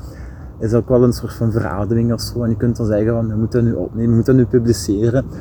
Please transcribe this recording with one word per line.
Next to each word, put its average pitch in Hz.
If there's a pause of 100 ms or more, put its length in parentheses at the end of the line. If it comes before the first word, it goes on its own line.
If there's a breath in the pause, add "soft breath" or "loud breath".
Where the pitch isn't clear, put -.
(600 loud breath)
is 113
ook 117
wel 123
een 120
soort -
van 113
verademing 107
of 110
zo. 120
En 113
je 110
kunt 117
dan 117
zeggen 107
van, 117
"We 107
moeten 113
nu 117
opnemen, 113
we 117
moeten 113
nu 127
publiceren." 117 (160 loud breath)